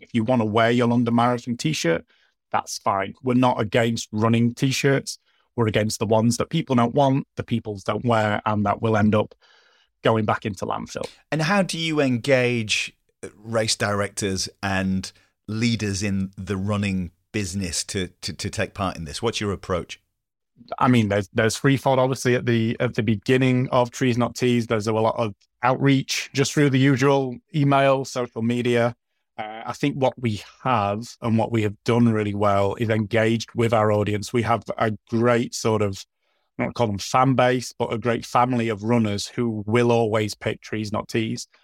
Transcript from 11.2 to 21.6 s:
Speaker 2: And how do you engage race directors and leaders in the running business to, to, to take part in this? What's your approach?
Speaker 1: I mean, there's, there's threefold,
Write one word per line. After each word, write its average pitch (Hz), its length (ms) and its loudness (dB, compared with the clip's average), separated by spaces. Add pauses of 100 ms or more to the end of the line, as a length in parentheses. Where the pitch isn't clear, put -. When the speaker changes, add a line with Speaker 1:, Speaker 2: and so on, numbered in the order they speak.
Speaker 2:
And 156 120 0
how 196 180 2
do 170 160 -4
you 160 240 0
engage 123 920 0 (440)
race 110 380 -2
directors 101 720 -2 (140)
and 95 480 0 (360)
leaders 107 540 -2
in 95 360 -2
the 98 200 -6
running 98 540 -2 (200)
business 95 540 -4
to, 95 220 -6 (140)
to, 98 120 -8
to 101 160 -8
take 95 240 -6
part 95 240 -6
in 82 80 -10
this? 71 160 -12
What's 113 180 -4
your 101 140 -2
approach? - 480 -6 (800)
Speaker 1:
I 135 80 2
mean, 117 220 4
there's, 101 240 0
there's 113 240 0
threefold, 135 420 2